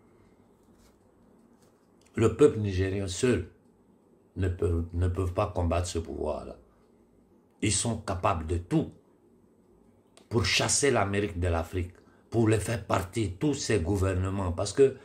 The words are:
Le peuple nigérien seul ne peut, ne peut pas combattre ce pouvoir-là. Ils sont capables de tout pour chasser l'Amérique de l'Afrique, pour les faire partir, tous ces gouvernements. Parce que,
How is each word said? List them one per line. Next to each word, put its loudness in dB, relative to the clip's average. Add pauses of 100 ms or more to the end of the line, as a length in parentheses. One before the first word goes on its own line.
(2250)
Le 2
peuple 6
nigérien -2
seul 0 (840)
ne 0
peut, 0
ne 0
peut -2
pas 0
combattre -2
ce -6
pouvoir-là. -8 (1080)
Ils 2
sont -2
capables -2
de -2
tout -2 (1400)
pour 2
chasser 2
l'Amérique 0
de 0
l'Afrique, -2 (360)
pour 2
les 4
faire -4
partir, -2
tous 0
ces 0
gouvernements. 0
Parce -4
que, 4